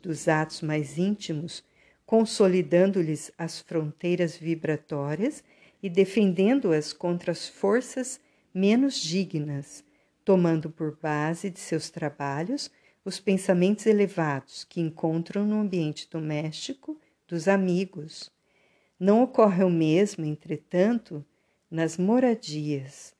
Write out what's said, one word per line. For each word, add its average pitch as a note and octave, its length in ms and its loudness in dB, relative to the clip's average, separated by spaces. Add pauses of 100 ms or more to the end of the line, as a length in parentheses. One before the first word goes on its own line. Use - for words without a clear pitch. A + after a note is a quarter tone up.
dos D#3 240 -8
atos D#3 340 0
mais D3+ 380 -4
íntimos, F3 640 -4 (420)
consolidando-lhes F#3 1300 2
as E3 220 -8
fronteiras E3+ 760 -2
vibratórias D#3+ 1080 -4 (360)
e G3 80 -6
defendendo-as F#3+ 1040 2
contra F3 380 -4
as - 160 -6
forças B3 720 -2 (340)
menos A3+ 460 2
dignas, D#3 840 -4 (400)
tomando E3+ 440 4
por D#3 320 -6
base D#3 480 -2
de F3 120 -14
seus - 280 -6
trabalhos D3 800 -6 (360)
os F#3+ 160 -10
pensamentos F#3+ 680 2
elevados F3 800 0
que - 160 -8
encontram E3 640 -2
no G#3+ 140 0
ambiente F3 500 -2
doméstico D#3 920 -8 (280)
dos E3+ 180 -6
amigos. F#3 800 0 (720)
Não G#3 240 4
ocorre G#3+ 400 4
o F#3 80 4
mesmo, E3 540 2
entretanto, E3 1000 -2 (460)
nas E3 260 -2
moradias, D#3 1200 -2